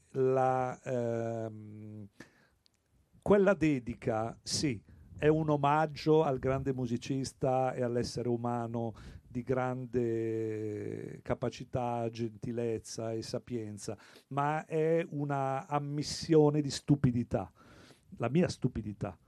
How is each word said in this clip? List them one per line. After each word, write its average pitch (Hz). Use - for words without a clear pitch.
la, 131
ehm, 110
quella 196
dedica, 123
sì, 123
è 147
un 156
omaggio 151
al 135
grande 131
musicista 127
e 131
all'essere 120
umano 117
di 123
grande 113
capacità, 120
gentilezza 113
e 113
sapienza, 110
ma 147
è 160
una 139
ammissione 147
di 139
stupidità, 123
la 117
mia 151
stupidità, 107